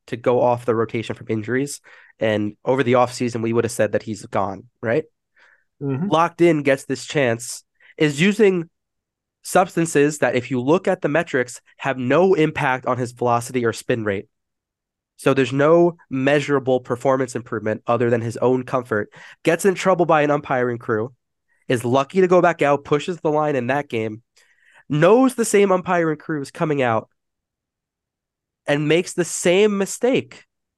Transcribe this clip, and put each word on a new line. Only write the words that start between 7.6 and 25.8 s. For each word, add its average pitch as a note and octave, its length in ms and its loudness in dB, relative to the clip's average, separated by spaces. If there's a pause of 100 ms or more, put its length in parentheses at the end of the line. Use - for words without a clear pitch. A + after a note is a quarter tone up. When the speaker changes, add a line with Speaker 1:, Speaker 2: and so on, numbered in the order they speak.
Speaker 1:
is D3+ 240 0
using F#3+ 480 2 (760)
substances D#3+ 760 0
that, B2 160 0
if B2 160 -2
you C3 100 -2
look D#3 260 0
at F#3 140 -2
the E3+ 80 -4
metrics, C#3+ 520 -2 (160)
have C3+ 200 -4
no C#3+ 360 2
impact D3+ 520 0
on B2+ 120 -2
his B2 140 -4
velocity A#2+ 540 -2
or A2+ 80 0
spin A2+ 300 -4
rate. G#2 240 -4 (920)
So C#3 180 0
there's B2+ 180 0
no E3+ 440 4 (120)
measurable C3+ 720 0
performance C3 560 -2
improvement G#2+ 500 -6
other A#2+ 240 0
than A#2 120 2
his A2+ 160 -6
own B2+ 260 0
comfort. A#2+ 460 -4 (340)
Gets E3+ 220 0
in F#3+ 100 4
trouble F3 300 2
by D#3 180 4
an D3 80 0
umpiring B2+ 480 -2
crew, A2+ 340 -4 (540)
is A#2+ 180 -2
lucky C3+ 360 0
to F#3 60 4
go F3+ 140 6
back E3 220 2
out, C#3+ 220 2
pushes D3+ 340 -4
the E3 120 -2
line D3+ 240 0
in B2 120 -2
that C#3+ 200 -2
game, A2 360 -6 (640)
knows A3 460 4
the A#3 100 -2
same G3+ 260 4
umpiring F3 460 0